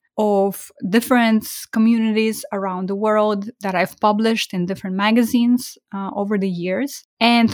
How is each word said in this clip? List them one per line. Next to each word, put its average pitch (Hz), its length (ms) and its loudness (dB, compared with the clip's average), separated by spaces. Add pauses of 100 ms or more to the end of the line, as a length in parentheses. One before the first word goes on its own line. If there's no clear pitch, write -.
(180)
of 202 540 0 (180)
different 226 580 2 (260)
communities 220 800 2
around 190 360 -4
the 196 80 -4
world 214 640 0
that 190 160 -4
I've 180 240 -2
published 220 540 0
in 180 120 -2
different 185 300 -6
magazines, 233 800 2 (160)
uh, 196 220 -8
over 202 220 -2
the 196 120 0
years. 185 540 -4 (160)
And 226 340 4